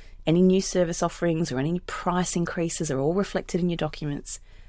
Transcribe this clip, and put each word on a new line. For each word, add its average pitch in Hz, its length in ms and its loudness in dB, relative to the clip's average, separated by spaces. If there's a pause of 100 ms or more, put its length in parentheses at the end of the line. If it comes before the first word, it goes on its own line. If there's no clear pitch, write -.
(260)
any 170 160 6
new 185 180 6
service 180 440 0
offerings - 480 0
or 127 80 -2
any 160 200 -2
price - 540 -2
increases 170 560 -2
are 135 80 0
all 143 160 2
reflected 190 460 -2
in 175 100 2
your 170 60 -2
documents. 156 640 -6 (280)